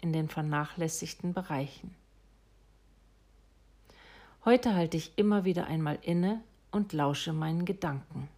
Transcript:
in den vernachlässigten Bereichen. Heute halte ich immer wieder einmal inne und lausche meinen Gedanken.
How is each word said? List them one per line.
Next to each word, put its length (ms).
in 100
den 160
vernachlässigten 1040
Bereichen. 640
Heute 320
halte 220
ich 180
immer 300
wieder 220
einmal 340
inne 420
und 200
lausche 400
meinen 320
Gedanken. 640